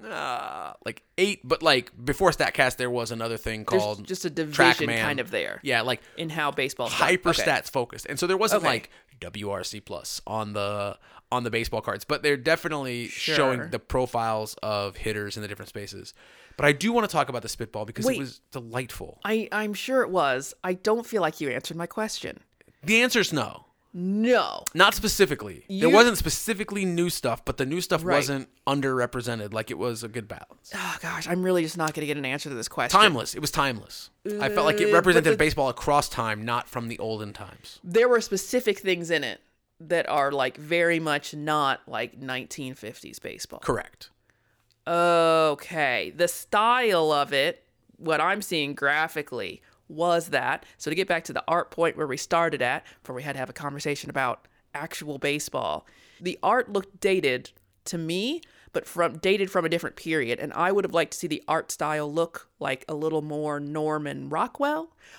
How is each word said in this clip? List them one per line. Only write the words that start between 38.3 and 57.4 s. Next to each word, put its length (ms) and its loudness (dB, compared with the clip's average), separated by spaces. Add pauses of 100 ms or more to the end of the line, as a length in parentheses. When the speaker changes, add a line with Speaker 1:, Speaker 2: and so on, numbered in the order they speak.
Speaker 2:
things 320 0
in 120 2
it 180 -8 (380)
that 300 0
are, 220 2
like, 260 0
very 420 2
much 360 -2
not, 520 0
like, 300 -6
nineteen 560 -8
fifties 460 -14
baseball. 400 -12
Speaker 1:
Correct. 500 -6 (800)
Speaker 2:
Okay. 1300 2
The 120 2
style 840 2
of 220 2
it, 300 0 (340)
what 240 0
I'm 200 2
seeing 320 -2
graphically, 880 -2 (280)
was 400 2
that. 360 0 (120)
So 120 -8
to 60 -2
get 120 0
back 180 0
to 80 -10
the 140 -4
art 220 0
point 280 0
where 100 -2
we 100 -4
started 440 0
at, 240 -2 (160)
before 140 -12
we 80 -10
had 100 -6
to 60 -8
have 100 -6
a 40 -16
conversation 560 -6
about 380 -2 (260)
actual 460 -8
baseball, 640 -2 (340)
the 220 -4
art 300 2
looked 280 -4
dated 520 2 (340)